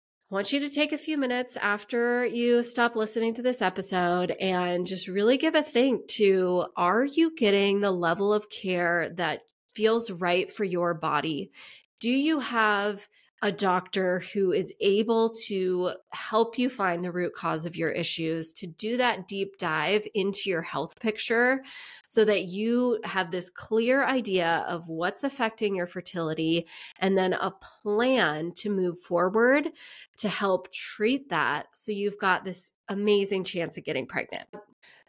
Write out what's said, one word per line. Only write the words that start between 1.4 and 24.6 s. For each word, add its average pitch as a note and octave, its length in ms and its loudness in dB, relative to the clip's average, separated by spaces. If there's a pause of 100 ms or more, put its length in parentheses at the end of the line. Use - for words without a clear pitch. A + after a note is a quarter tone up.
after A#3+ 680 0
you A#3+ 380 2
stop A#3+ 320 0
listening A3 400 0
to A#3+ 80 -10
this B3 180 0
episode F3+ 720 0
and F3+ 560 0
just F#3 220 -6
really G#3 300 4
give D#4+ 180 2
a D4+ 60 4
think B3+ 460 2
to, F#3 580 4 (100)
are G3 280 4
you D#4+ 300 2
getting G3+ 460 4
the G3+ 100 2
level F3+ 420 2
of G#3 160 0
care F3 680 -2
that D#3+ 240 -2 (340)
feels A3 340 2
right F3+ 400 0
for - 140 -6
your F3 320 0
body? D3+ 560 -2 (480)
Do A3+ 120 -2
you D4 280 2
have G#3+ 720 0 (340)
a G3+ 80 0
doctor F#3 720 0 (140)
who G3 180 2
is F#3 280 0
able A3+ 500 4 (160)
to F#3 460 0 (200)
help A3+ 460 0
you B3 100 2
find F3+ 340 -2
the F3+ 80 -4
root F3 240 -2
cause D#3+ 300 -4
of E3+ 100 -8
your D#3+ 160 -2
issues, E3 600 -4
to - 140 -10
do G#3+ 320 -4
that B3 280 0
deep G3 300 -6
dive F3 580 0
into G3 360 -2
your E3 100 0
health D#3+ 400 -8
picture A#3+ 640 0 (420)
so - 180 4
that G3 220 4
you A3+ 580 0
have F#3 280 -2
this F3+ 180 -6
clear B3 560 0
idea F#3 640 2